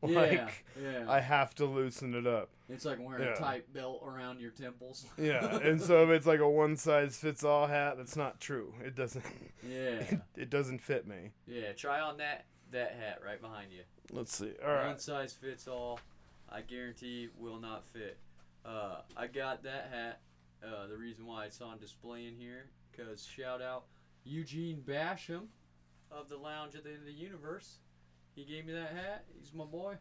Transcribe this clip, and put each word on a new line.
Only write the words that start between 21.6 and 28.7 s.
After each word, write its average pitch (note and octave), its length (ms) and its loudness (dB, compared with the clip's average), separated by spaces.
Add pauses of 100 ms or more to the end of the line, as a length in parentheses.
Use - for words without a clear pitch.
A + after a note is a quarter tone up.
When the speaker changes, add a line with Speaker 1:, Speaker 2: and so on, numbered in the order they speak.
Speaker 1:
on A#2 180 -12
display A#2 480 -14
in A#2 80 -12
here, B2 340 -16 (260)
'cause A2 300 -12
shout B2+ 360 -8
out B2+ 240 -8 (400)
Eugene D#3 600 -6
Basham E3+ 640 -4 (640)
of D3 180 -14
the C#3+ 80 -12
Lounge D3+ 380 -10
at D3+ 80 -14
the D3 80 -14
End D3+ 80 -14
of D3 60 -18
the D3 80 -14
Universe. E3 640 -12 (580)
He C#3 100 -14
gave D#3 200 -10
me D#3+ 80 -8